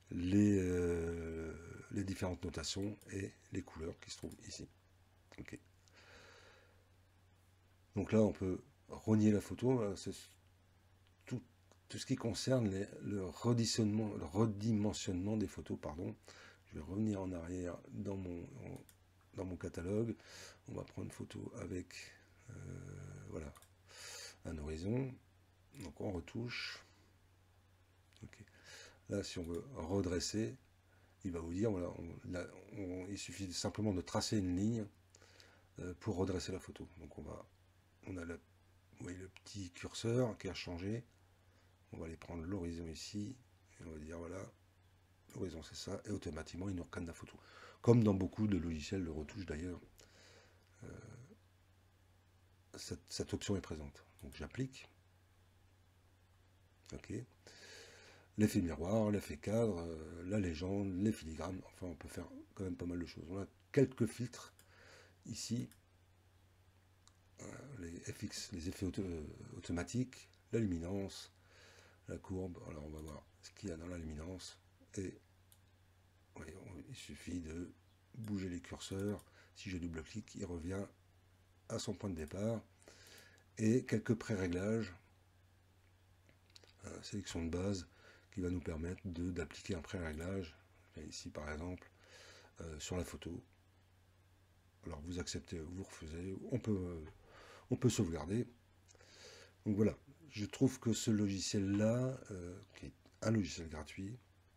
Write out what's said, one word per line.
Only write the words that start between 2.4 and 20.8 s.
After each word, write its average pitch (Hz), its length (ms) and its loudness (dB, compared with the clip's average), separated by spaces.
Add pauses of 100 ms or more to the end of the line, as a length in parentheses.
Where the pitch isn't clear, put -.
notations 98 520 -2 (140)
et 101 220 -2 (200)
les 98 100 -2
couleurs - 380 -8
qui - 100 -14
se - 80 -8
trouvent - 180 -8 (100)
ici. - 220 -10 (720)
Ok. - 200 -10 (2500)
Donc 95 160 2
là, 110 100 10
on 101 100 8
peut 92 280 0 (280)
renier 107 440 8
la 101 80 6
photo. 117 420 2
Là, 101 140 0
c'est - 180 -6 (1120)
tout, - 180 -4 (460)
tout - 100 -8
ce - 80 -6
qui 131 100 4
concerne 120 520 4
les, 98 180 2 (160)
le 101 220 0
redimensionnement, 110 880 4
le 107 100 -2
redimensionnement 104 1120 4
des 101 120 2
photos, - 320 -4
pardon. 92 340 -4 (520)
Je - 80 -18
vais 113 60 -6
revenir 98 400 2
en 92 120 -2
arrière 87 460 -4 (120)
dans 101 260 -4
mon, 90 300 -4 (880)
dans 92 100 -2
mon 90 120 -4
catalogue. 101 600 0 (520)
On - 60 -8
va 95 100 -4